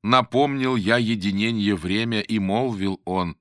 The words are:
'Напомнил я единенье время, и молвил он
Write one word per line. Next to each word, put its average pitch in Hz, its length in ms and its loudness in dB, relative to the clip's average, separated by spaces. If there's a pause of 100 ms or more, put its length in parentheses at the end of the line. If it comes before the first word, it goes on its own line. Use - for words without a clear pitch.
'Напомнил 131 720 2
я 110 220 2
единенье 104 760 0
время, 104 460 -2
и 110 180 -2
молвил 98 680 -2
он 90 360 -2